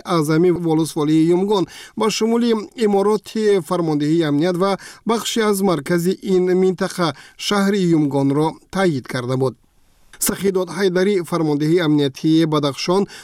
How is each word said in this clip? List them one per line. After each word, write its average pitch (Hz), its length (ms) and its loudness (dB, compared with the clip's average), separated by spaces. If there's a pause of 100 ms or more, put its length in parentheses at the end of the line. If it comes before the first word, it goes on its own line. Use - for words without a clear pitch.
اعظمی 160 440 2
ولسوالی 160 640 0
یومگان، 175 520 2 (300)
با 220 120 0
شمول 226 460 0 (240)
امارات 208 840 0
فرماندهی 160 640 0
امنیت 151 360 0
و 196 160 0 (320)
بخشی 226 340 -2
از 202 220 0
مرکز 175 580 0
این 185 300 0
منطقه، 185 600 0 (240)
شهر 202 380 0
یومگان، 147 600 2
را 156 180 0 (200)
تایید 175 340 0
کرده 127 300 -4
بود. 131 200 -2 (640)
سخیداد 185 520 -2
حیدری، 185 520 0
فرماندهی 156 580 0
امنیتی 156 680 2
بدخشان، 151 600 0 (180)